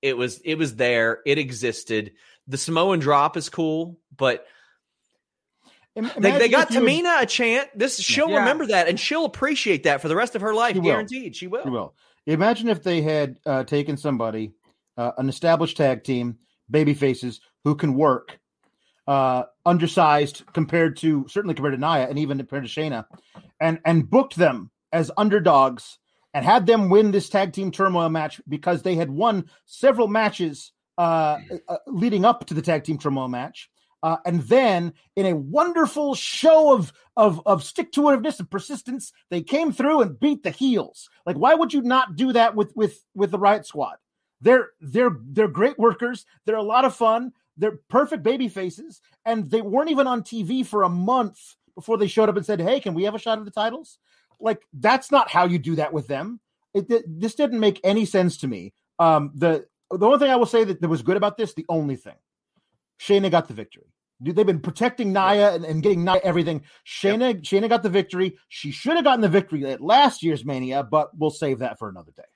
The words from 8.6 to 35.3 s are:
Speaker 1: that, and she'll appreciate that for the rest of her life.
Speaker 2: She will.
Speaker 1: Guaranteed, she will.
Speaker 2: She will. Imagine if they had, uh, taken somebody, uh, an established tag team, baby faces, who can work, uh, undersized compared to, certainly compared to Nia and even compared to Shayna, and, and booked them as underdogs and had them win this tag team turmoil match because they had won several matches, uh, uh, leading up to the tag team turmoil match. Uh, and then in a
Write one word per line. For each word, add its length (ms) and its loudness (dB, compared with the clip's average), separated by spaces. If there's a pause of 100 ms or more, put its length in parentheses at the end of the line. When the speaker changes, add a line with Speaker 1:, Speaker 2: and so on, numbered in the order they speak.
Speaker 1:
that, 200 2
and 120 -2
she'll 260 -2
appreciate 580 -2
that 180 2
for 60 -6
the 80 0
rest 200 -2
of 60 -6
her 120 -4
life. 200 0
Speaker 2:
She 60 0
will. 120 -2
Speaker 1:
Guaranteed, 440 -4
she 120 -14
will. 160 -8
Speaker 2:
She 60 -8
will. 240 -6 (320)
Imagine 440 0
if 140 -2
they 180 0
had, 440 -2
uh, 180 -2
taken 340 -4
somebody, 560 -6 (440)
uh, 200 -4
an 120 -4
established 480 0
tag 260 0
team, 340 -4 (320)
baby 240 2
faces, 480 -4 (220)
who 120 0
can 200 -2
work, 440 0 (680)
uh, 360 0 (220)
undersized 800 2 (100)
compared 440 0
to, 300 0
certainly 280 -4
compared 180 -4
to 60 -6
Nia 280 0
and 100 -6
even 200 -4
compared 280 -8
to 40 -12
Shayna, 360 -8 (540)
and, 240 0
and 260 2
booked 280 2
them 340 2 (220)
as 240 -2
underdogs 800 2 (360)
and 120 -4
had 200 4
them 240 4
win 220 6
this 180 -2
tag 240 0
team 180 -6
turmoil 380 0
match 380 -4
because 360 -2
they 120 0
had 140 -2
won 400 -2 (160)
several 420 2
matches, 640 -4 (260)
uh, 400 0 (300)
uh, 100 -8 (100)
leading 380 0
up 200 2
to 80 -10
the 80 -4
tag 220 -2
team 140 -6
turmoil 300 -4
match. 420 -10 (340)
Uh, 220 0
and 180 -2
then 500 2 (220)
in 120 0
a 80 0